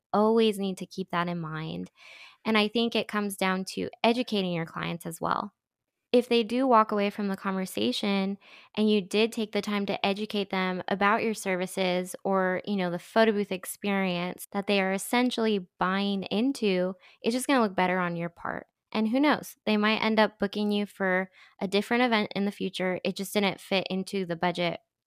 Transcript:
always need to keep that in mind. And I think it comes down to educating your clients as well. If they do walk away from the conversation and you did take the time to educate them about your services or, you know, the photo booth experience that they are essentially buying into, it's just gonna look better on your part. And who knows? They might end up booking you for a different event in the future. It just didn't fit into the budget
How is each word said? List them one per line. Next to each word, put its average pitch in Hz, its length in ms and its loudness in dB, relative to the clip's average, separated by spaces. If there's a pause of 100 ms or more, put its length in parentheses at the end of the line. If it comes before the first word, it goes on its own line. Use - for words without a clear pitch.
(140)
always 220 440 4
need 196 200 -4
to 185 80 -10
keep - 240 -8
that 175 180 -2
in 175 100 -4
mind. 160 520 -8 (560)
And 220 120 2
I 208 100 2
think 233 280 0
it 214 120 -2
comes 208 280 -4
down 190 280 -2 (100)
to 180 160 -4 (140)
educating 214 500 0
your 165 120 -4
clients 170 400 -6
as 165 140 -10
well. - 320 -2 (600)
If 240 160 4
they 233 160 4
do 247 220 0
walk 220 260 6
away 202 180 2
from 202 180 -4
the 190 80 -2
conversation 196 1000 -2 (380)
and 214 140 4
you 214 120 4
did 214 300 0
take 220 200 -4
the 202 100 0
time 202 240 -2
to - 200 -2
educate 202 440 -2
them 185 380 -2
about 202 340 2
your 220 120 0
services 185 920 -2
or, 185 420 0
you 202 100 -2
know, 180 140 0
the 175 80 -2
photo 226 340 2
booth 202 200 -2
experience 185 1000 -4
that 202 140 -4
they 202 140 2
are 190 120 0
essentially 220 760 0 (100)
buying 196 460 0
into, 196 680 0 (280)
it's 233 120 0
just 254 140 -4
gonna 262 140 4
look 190 140 0
better 185 220 2
on 175 180 -2
your 170 140 -4
part. - 360 -8 (280)
And 220 140 0
who 247 120 2
knows? 277 440 2
They 214 140 2
might 214 260 2
end 220 160 4
up 214 180 2
booking 208 320 -2
you 208 140 0
for 190 460 0 (320)
a 196 40 0
different 202 360 0
event 226 340 2
in 196 80 0
the 202 80 0
future. 185 520 -4
It 190 120 -2
just 196 160 -8
didn't 202 260 0
fit - 300 -2
into 190 380 -4
the 170 100 -4
budget 175 440 -2 (260)